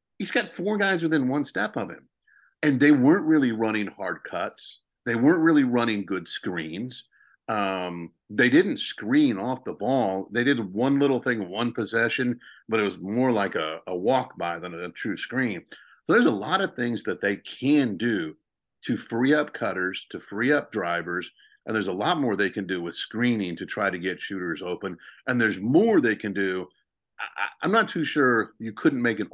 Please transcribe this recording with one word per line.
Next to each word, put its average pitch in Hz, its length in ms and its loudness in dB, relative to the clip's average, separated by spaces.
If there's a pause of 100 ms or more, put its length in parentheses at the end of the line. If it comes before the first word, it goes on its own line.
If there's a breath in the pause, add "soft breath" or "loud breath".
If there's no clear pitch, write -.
(180)
He's - 140 -6
got - 240 -2
four 208 220 -2
guys 190 260 0
within 151 240 2
one 139 180 -2
step - 320 -6
of 98 120 -6
him. - 200 -18 (540 soft breath)
And 139 160 4
they 147 120 8
weren't 147 340 6
really 151 260 4
running 107 340 0
hard 95 440 -6
cuts. - 500 -8 (260)
They 120 80 -2
weren't 151 300 4
really 156 200 6
running 117 400 2
good 90 240 -4
screens. 87 760 -8 (440 soft breath)
Um, 92 640 -4 (200)
they 123 180 4
didn't 160 300 4
screen 123 580 0
off 127 260 -4
the 90 100 -8
ball. 101 580 0
They 117 120 0
did 117 300 0
one 131 240 2
little 135 240 2
thing, 113 260 -2
one 113 260 -4
possession, 117 640 0 (280 loud breath)
but 110 120 0
it 107 40 2
was 92 140 -2
more 113 340 0
like 101 220 0
a, 80 320 -4
a 92 100 -6
walk 120 400 0
by 85 220 -4
than 87 160 -10
a 87 160 -8
true 95 260 -6
screen. 113 460 -4 (460 loud breath)
So 165 60 2
there's 233 120 6
a 151 60 4
lot 123 300 0
of 190 140 -4
things 120 280 -4
that 92 180 -6
they 101 160 0 (220)
can 131 380 2
do 92 380 -2 (500)
to 113 120 -2
free 127 380 2
up 151 180 -2
cutters, 92 560 -4
to 98 100 -10
free 117 320 -2
up 147 200 0
drivers, 87 580 -4 (360 soft breath)
and 110 100 -4
there's 101 120 0
a 95 40 -2
lot 131 280 0
more 120 160 0
they 98 140 2
can 98 160 -6
do 90 160 -4
with 87 140 -8
screening 107 600 -2
to 92 80 -8
try 98 240 -2
to 90 100 -4
get 90 220 -6
shooters 90 420 -6
open. 90 340 -6 (300 loud breath)
And 123 120 -4
there's 107 200 0
more 165 420 4
they 113 140 2
can 104 180 -6
do. 92 340 -2 (520)
I, 107 40 -10
I, - 240 -8 (160)
I'm 165 80 0
not 214 180 4
too 165 140 -2
sure 127 560 2
you 110 140 -8
couldn't 139 280 2
make 113 180 0
an 101 140 -6